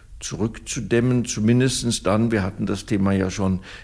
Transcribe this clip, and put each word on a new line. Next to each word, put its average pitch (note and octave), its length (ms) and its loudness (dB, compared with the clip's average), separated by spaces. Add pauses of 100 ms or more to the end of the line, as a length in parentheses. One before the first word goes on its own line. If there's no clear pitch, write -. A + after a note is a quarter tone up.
(180)
zurückzudämmen, A#2 1080 -2
zumindestens A#2+ 760 2
dann, A2 280 2
wir G#2+ 120 2
hatten G2 220 -4
das G2 220 -4
Thema G2 260 2
ja F#2+ 180 2
schon, F#2+ 300 0 (240)